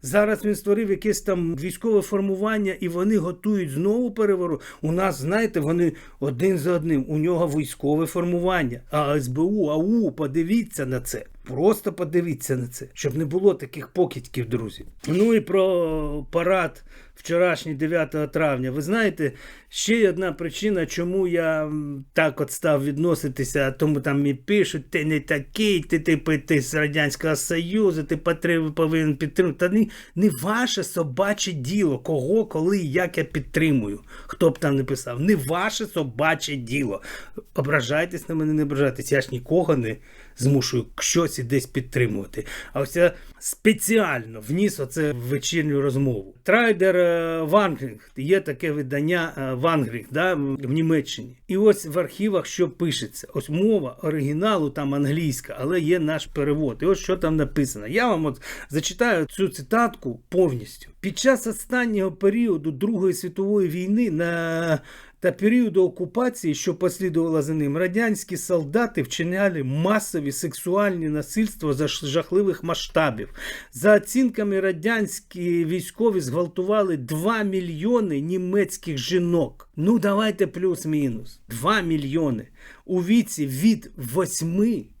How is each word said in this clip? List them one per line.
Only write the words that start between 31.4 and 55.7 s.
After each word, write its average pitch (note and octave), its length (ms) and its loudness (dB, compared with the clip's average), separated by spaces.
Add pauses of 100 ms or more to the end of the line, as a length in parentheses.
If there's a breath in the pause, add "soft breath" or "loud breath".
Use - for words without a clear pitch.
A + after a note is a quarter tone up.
діло, D3+ 480 0
кого, E3+ 460 0
коли, F#3 340 0
як E3+ 380 0
я D#3+ 60 0
підтримую, C#3 760 0 (280 loud breath)
хто - 220 2
б C3 80 -2
там C#3+ 180 0
не C3+ 80 0
писав. B2 360 -6
Не F#3+ 160 4
ваше E3+ 500 -2
собаче D3 720 -2
діло. A#2+ 460 -4 (540 loud breath)
Ображайтесь D3 720 -2
на E3 60 -2
мене, D#3 180 2
не D3+ 100 2
ображайтесь, C#3 480 0
я C#3 100 4
ж - 100 -6
нікого C#3 460 2
не A2+ 200 -2 (420 loud breath)
змушує B2+ 440 2 (160)
щось E3 400 0
і B2+ 40 -4
десь B2+ 220 0
підтримувати. A2 800 -2 (280 loud breath)
А C#3 80 -2
ось C3+ 140 -4
я F3 180 6 (260 loud breath)
спеціально C#3+ 1080 0
вніс F#3 320 0
оце D3 320 -2
в C3 40 -4
вечірню C#3+ 640 -2
розмову. B2+ 600 0
Трайдер, F#3+ 540 4
е, E3 440 2
Вангрінг, D3+ 760 0
є D#3+ 220 2
таке D#3 320 -4
видання, D3+ 680 -2
е, C3 160 -4
Вангрінг, B2+ 580 0
да, F3 220 0
в, C#3 220 -2
в C3 160 -6
Німеччині. D#3 680 0 (100)
І F#3 100 0
ось G3+ 280 4
в D#3 140 -2
архівах F#3+ 460 0
що - 240 0
пишеться. - 640 -4
Ось - 160 -6
мова F3 520 2
оригіналу D#3 680 0
там C#3 260 -2
англійська, C#3+ 640 -2
але E3 200 0